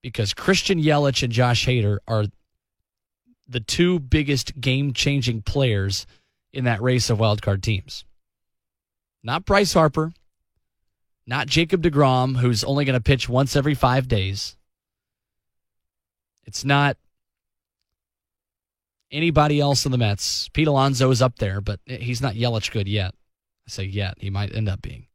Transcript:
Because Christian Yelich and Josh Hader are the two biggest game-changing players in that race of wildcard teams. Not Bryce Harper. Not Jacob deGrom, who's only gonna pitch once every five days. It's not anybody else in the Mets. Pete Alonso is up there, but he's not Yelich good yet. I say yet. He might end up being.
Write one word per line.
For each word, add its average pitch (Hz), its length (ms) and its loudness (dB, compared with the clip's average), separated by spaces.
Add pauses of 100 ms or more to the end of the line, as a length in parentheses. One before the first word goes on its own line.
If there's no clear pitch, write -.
Because - 320 -4
Christian 185 480 0
Yelich 147 400 2
and 120 100 -2
Josh 123 360 2
Hader 104 400 0
are 107 180 0 (1300)
the 123 80 -6
two 175 400 0
biggest 139 640 -2
game-changing 127 800 0
players 104 640 -2 (480)
in 131 120 -4
that 113 180 0
race 123 260 0
of 110 80 2
wildcard 104 460 0
teams. - 420 -6 (1160)
Not 139 200 -4
Bryce 202 300 4
Harper. 160 400 2 (1120)
Not 131 220 -4
Jacob 165 340 2
deGrom, 135 560 4
who's 123 260 2
only 139 220 0
gonna 127 160 0
pitch 135 260 2
once 127 280 0
every 147 180 2
five 127 340 0
days. 98 480 -4 (1900)
It's - 180 -12
not 143 320 2 (2250)
anybody 151 500 2
else 143 240 2
in 135 80 -2
the 127 60 0
Mets. - 520 -2
Pete 151 180 0
Alonso 135 420 2
is 127 140 2
up 123 160 -2
there, 98 200 -4
but 101 260 -8
he's 123 360 -8
not 120 140 -4
Yelich 113 340 -2
good 101 180 -4
yet. 98 280 -4 (520)
I - 40 -16
say 98 140 -10
yet. 98 340 -6
He 98 100 -8
might 98 260 -4
end 107 140 -2
up 98 140 -6
being. - 320 -14